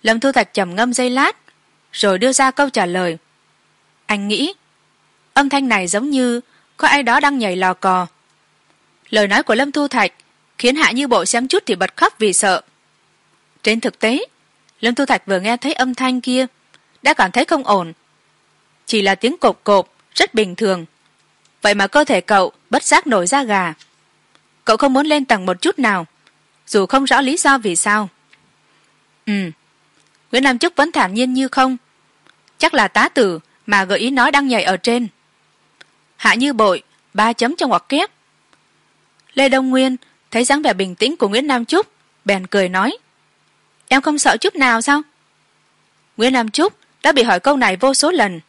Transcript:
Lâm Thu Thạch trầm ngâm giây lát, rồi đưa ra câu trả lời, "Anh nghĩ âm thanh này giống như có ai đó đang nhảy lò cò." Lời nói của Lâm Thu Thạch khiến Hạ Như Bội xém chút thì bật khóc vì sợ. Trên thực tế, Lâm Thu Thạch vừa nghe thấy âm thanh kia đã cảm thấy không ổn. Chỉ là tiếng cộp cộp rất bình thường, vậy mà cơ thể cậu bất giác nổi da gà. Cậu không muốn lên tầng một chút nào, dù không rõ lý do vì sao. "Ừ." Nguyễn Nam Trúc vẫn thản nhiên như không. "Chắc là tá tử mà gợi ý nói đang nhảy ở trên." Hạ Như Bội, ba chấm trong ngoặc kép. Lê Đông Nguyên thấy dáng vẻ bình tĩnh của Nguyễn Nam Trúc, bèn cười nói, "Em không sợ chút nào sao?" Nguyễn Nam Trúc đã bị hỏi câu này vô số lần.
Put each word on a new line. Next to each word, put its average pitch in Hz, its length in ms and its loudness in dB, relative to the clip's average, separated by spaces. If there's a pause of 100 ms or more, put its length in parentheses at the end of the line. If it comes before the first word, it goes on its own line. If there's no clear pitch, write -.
Lâm 226 160 2
Thu 269 120 0
Thạch 247 220 0
trầm 180 220 -4
ngâm 240 180 0
giây 254 160 -2
lát, 277 280 -2 (540)
rồi 196 260 0
đưa 254 160 0
ra 262 180 2
câu 285 180 0
trả 208 160 0
lời, 175 320 -4 (880)
"Anh 202 220 -4
nghĩ 269 260 -2 (800)
âm 277 160 2
thanh 277 180 0
này 196 200 -2
giống 208 220 -2
như 247 320 0 (360)
có 311 100 0
ai 277 160 2
đó 240 160 2
đang 285 180 0
nhảy 202 180 -2
lò 185 180 0
cò." 180 340 -2 (1000)
Lời 214 180 2
nói 214 160 2
của 220 120 0
Lâm 277 160 -2
Thu 285 160 -2
Thạch 220 260 -2 (440)
khiến 247 180 0
Hạ 294 160 0
Như 269 160 -4
Bội 233 180 2
xém 240 220 -2
chút 370 180 -2
thì 214 100 -2
bật 185 220 -4
khóc 381 220 2
vì 208 140 0
sợ. 185 280 0 (1000)
Trên 220 160 -2
thực 226 200 -6
tế, 269 260 -2 (560)
Lâm 233 140 -2
Thu 285 100 0
Thạch 247 200 -2
vừa 196 140 -2
nghe 220 180 -4
thấy 269 160 -6
âm 254 220 -2
thanh 254 260 -4
kia 254 240 -2 (560)
đã 302 120 0
cảm 190 180 0
thấy 269 140 0
không 285 180 -2
ổn. 175 300 0 (920)
Chỉ 214 160 -2
là 196 140 2
tiếng 269 220 -4
cộp - 260 0
cộp 196 300 2 (220)
rất - 180 -2
bình 196 220 -2
thường, 185 300 -2 (760)
vậy 208 120 2
mà 202 140 0
cơ 294 160 4
thể 247 180 0
cậu 196 300 2 (180)
bất 277 140 -2
giác - 240 2
nổi 190 200 0
da 269 160 0
gà. 190 300 -2 (920)
Cậu 220 120 2
không 269 160 2
muốn 277 140 2
lên 294 180 0
tầng 196 200 0
một 185 160 -4
chút 330 180 -2
nào, 208 280 0 (600)
dù 196 180 0
không 269 180 0
rõ 262 180 2
lý 277 160 -2
do 277 200 2
vì 208 180 -4
sao. 208 340 -2 (1160)
"Ừ." 214 80 -2 (1000)
Nguyễn 262 120 2
Nam 254 160 0
Trúc 349 160 -2
vẫn 302 160 2
thản 196 220 -2
nhiên 254 200 -2
như 262 140 -2
không. 262 300 0 (800)
"Chắc 330 160 0
là 220 140 2
tá 220 220 0
tử 190 300 0 (260)
mà 208 180 0
gợi 185 160 -2
ý 233 100 -2
nói 262 220 2
đang 285 160 0
nhảy 226 160 0
ở 190 140 0
trên." 240 300 -2 (1120)
Hạ 208 160 0
Như 262 200 0
Bội, 208 300 2 (300)
ba 214 200 0
chấm 247 220 -2
trong 302 140 -2
ngoặc 180 200 0
kép. 320 220 -2 (1200)
Lê 269 160 2
Đông 262 200 0
Nguyên 262 260 2 (360)
thấy 233 120 0
dáng 277 180 2
vẻ 240 120 2
bình 185 220 -4
tĩnh 277 220 -2
của 214 100 0
Nguyễn 233 200 -2
Nam 247 180 -2
Trúc, 392 260 -2 (340)
bèn 190 220 -2
cười 190 220 0
nói, 202 280 -2 (880)
"Em 269 140 2
không 302 180 -2
sợ 180 180 2
chút 359 180 -4
nào 247 260 0
sao?" 285 200 0 (1160)
Nguyễn 247 160 0
Nam 233 160 -2
Trúc 349 240 -2 (300)
đã 294 80 4
bị 277 120 2
hỏi 196 160 2
câu 285 180 2
này 214 180 0
vô 262 180 0
số 294 180 0
lần. 208 380 -2